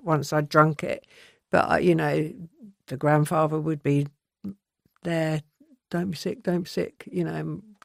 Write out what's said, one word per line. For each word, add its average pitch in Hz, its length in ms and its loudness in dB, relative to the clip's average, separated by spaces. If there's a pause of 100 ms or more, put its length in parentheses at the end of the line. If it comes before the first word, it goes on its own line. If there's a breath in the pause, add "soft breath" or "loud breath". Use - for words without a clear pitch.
once 156 300 0
I'd 151 180 0
drunk 156 340 4
it. - 240 -6 (420 soft breath)
But, - 220 2
uh, 165 60 4
you 170 180 4
know, 151 360 0 (560)
the 135 100 -8
grandfather 151 640 2
would 156 220 -4
be 143 260 2 (960)
there, 160 380 -2 (480)
"Don't 175 220 -4
be 151 60 -8
sick, - 260 -8
don't 175 200 -2
be - 60 -12
sick," - 420 -8
you 180 120 -2
know, 160 380 -6 (240)